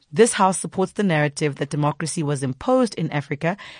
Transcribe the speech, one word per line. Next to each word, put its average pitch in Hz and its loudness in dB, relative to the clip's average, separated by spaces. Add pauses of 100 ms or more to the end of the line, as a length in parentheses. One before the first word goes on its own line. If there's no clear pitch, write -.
(120)
This 214 4
house 190 2
supports 185 -4
the 214 -2
narrative 151 0
that - -4
democracy 147 -2
was 143 -2
imposed 247 0
in 160 -4
Africa 156 -4 (240)